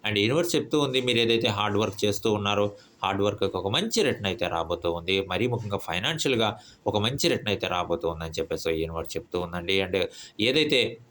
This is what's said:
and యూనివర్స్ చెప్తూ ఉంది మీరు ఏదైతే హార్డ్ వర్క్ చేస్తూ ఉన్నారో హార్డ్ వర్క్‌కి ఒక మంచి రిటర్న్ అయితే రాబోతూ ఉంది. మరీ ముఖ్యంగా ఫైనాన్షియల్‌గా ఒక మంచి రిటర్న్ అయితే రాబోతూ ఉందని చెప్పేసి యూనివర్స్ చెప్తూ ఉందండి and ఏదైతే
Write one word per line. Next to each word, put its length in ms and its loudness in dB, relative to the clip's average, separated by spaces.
and 180 0
యూనివర్స్ 360 2
చెప్తూ 260 0
ఉంది 220 2
మీరు 180 2
ఏదైతే 300 4
హార్డ్ 280 0
వర్క్ 220 0
చేస్తూ 320 0
ఉన్నారో 340 2
హార్డ్ 240 0
వర్క్‌కి 340 0
ఒక 140 -2
మంచి 320 0
రిటర్న్ 260 0
అయితే 200 -2
రాబోతూ 440 -2
ఉంది. 240 0
మరీ 220 0
ముఖ్యంగా 340 -2
ఫైనాన్షియల్‌గా 680 0
ఒక 120 0
మంచి 300 0
రిటర్న్ 240 0
అయితే 160 -2
రాబోతూ 400 -2
ఉందని 280 -6
చెప్పేసి 400 -2
యూనివర్స్ 360 -4
చెప్తూ 280 -6
ఉందండి 380 -2
and 200 0
ఏదైతే 380 4